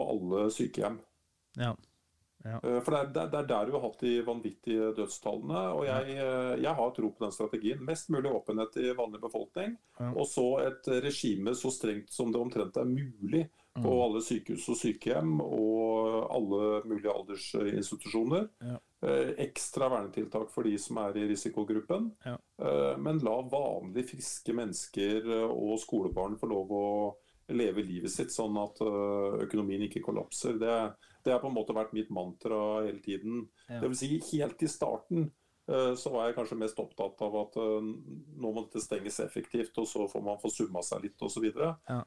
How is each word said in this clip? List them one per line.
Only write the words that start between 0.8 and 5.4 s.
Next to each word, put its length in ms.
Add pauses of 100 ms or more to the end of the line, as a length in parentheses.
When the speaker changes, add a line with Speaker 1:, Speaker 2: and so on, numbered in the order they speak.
Speaker 2:
Ja. 180 (720)
Ja. 180
Speaker 1:
Eh, 160
for 120
det 80
er, 120
det 100
er, 100
det 80
er 80
der 180
du 80
har 80
hatt 180
de 240
vanvittige 720
dødstallene, 800